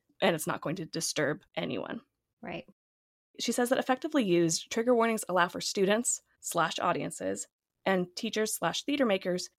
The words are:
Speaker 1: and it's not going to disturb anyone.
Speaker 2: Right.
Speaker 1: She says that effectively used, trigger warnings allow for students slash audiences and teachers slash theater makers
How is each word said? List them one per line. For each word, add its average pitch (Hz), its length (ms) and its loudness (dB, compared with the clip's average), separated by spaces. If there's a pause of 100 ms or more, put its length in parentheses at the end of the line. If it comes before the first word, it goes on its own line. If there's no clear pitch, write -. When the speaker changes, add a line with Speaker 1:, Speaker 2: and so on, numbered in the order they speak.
(220)
Speaker 1:
and 185 140 4
it's 151 120 -4
not 135 140 -4
going 131 140 -4
to 123 100 -8
disturb - 560 -2 (140)
anyone. 170 460 -6 (420)
Speaker 2:
Right. 175 220 -10 (760)
Speaker 1:
She - 120 -2
says 240 180 0
that - 100 2
effectively 269 440 0
used, 170 480 2
trigger 233 220 2
warnings 226 340 2
allow 175 200 2
for - 140 -8
students 202 600 2 (180)
slash - 400 0
audiences 170 680 -2 (380)
and 185 300 2
teachers 214 380 -2
slash - 300 -4
theater 285 220 0
makers 190 520 0